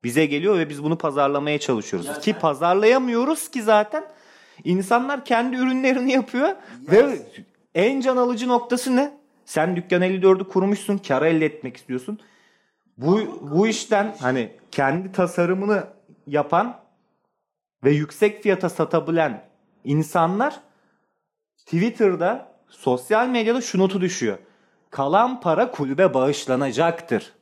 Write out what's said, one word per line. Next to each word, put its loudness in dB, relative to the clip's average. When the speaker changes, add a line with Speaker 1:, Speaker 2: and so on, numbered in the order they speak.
Speaker 1:
Bize 2
geliyor 0
ve -2
biz -12
bunu 0
pazarlamaya 0
çalışıyoruz. -4
Speaker 2:
Ya -8
Speaker 1:
Ki -2
Speaker 2:
sen -6
Speaker 1:
pazarlayamıyoruz 0
ki -8
zaten. 2
İnsanlar 0
kendi -2
ürünlerini 0
yapıyor 0
Speaker 3:
Yes. -4
Speaker 1:
ve 4
en 2
can 0
alıcı 0
noktası 0
ne? 0
Sen -2
Dükkan 0
elli 0
dördü 4
kurmuşsun, 0
kar 0
elde 2
etmek -8
istiyorsun. -8
Bu, 0
bu 4
işten -2
hani -2
kendi -2
tasarımını 0
yapan 0
ve 6
yüksek 0
fiyata 0
satabilen 0
insanlar 0
Twitter'da, 0
sosyal 0
medyada 0
şu -4
notu 2
düşüyor. -2
"Kalan 0
para 0
kulübe 0
bağışlanacaktır." -2